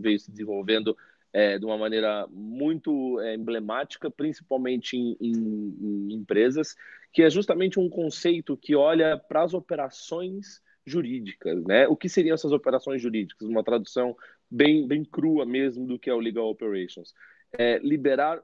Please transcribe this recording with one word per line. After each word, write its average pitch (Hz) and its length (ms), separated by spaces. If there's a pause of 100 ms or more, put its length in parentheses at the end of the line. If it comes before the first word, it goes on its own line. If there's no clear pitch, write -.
veio 104 180
se - 100
desenvolvendo, 107 680 (340)
é, 101 260
de 101 80
uma 107 120
maneira 107 520
muito, 131 920
é, 113 120
emblemática, 113 800
principalmente 131 840
em, 120 220
em, 117 140 (800)
em - 20
empresas, 110 640 (360)
que 165 120
é 160 60
justamente 185 500
um 180 100
conceito 165 680
que - 180
olha 156 420
pras 160 360
operações 180 1080 (240)
jurídicas, 117 800
né? 107 240
O 151 80
que 180 140
seriam 160 240
essas 151 180
operações 131 500
jurídicas? 110 460
Uma 113 160
tradução 120 520 (360)
bem, 147 340
bem 147 180
crua 151 420
mesmo 127 420
do 123 100
que 131 120
é 127 40
o 117 60
legal 113 300
operations. 98 640 (440)
É 120 220
liberar 143 640